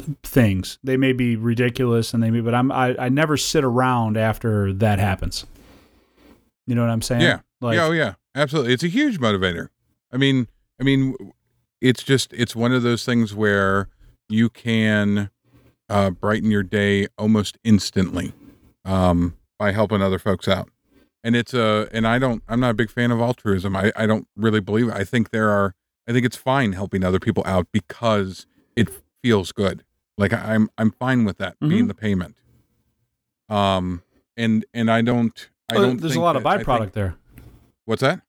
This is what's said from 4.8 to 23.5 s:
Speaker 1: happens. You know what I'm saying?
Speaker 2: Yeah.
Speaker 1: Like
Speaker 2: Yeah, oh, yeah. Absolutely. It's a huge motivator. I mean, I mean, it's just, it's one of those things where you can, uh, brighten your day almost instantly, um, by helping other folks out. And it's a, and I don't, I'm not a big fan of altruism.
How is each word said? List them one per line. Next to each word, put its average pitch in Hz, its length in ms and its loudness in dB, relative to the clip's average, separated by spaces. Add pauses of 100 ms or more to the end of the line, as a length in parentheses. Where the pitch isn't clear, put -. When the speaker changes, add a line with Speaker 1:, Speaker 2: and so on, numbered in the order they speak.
Speaker 1:
happens. 95 480 -2 (1200)
You 123 80 -2
know 120 80 2
what 117 80 0
I'm 113 100 -2
saying? 123 220 0
Speaker 2:
Yeah. 156 180 2 (220)
Speaker 1:
Like 120 140 0
Speaker 2:
Yeah, 165 100 2
oh, 160 60 0
yeah. 135 220 -2 (200)
Absolutely. 135 400 0
It's 123 100 0
a 175 40 0
huge 233 320 0
motivator. 92 480 0 (440)
I 127 60 -4
mean, 135 300 0 (300)
I 127 60 -4
mean, 135 320 2 (640)
it's 123 220 2
just, - 320 -2
it's 117 200 -4
one 117 180 0
of 127 100 0
those 120 240 0
things 117 280 0
where 101 540 0 (400)
you 113 220 2
can, 107 800 0 (580)
uh, 101 220 2
brighten 107 400 -2
your 101 120 2
day 101 440 0 (100)
almost 107 480 0
instantly, 95 720 0 (500)
um, 90 520 2 (220)
by 104 140 0
helping 107 280 0
other 95 180 0
folks 98 300 -2
out. 95 220 -2 (520)
And 117 140 0
it's 117 160 -2
a, 110 400 0
and 113 140 0
I 117 120 2
don't, 127 300 -2
I'm 120 120 -2
not 127 100 2
a 113 40 0
big 110 160 0
fan 120 200 0
of 117 100 0
altruism. 98 560 -2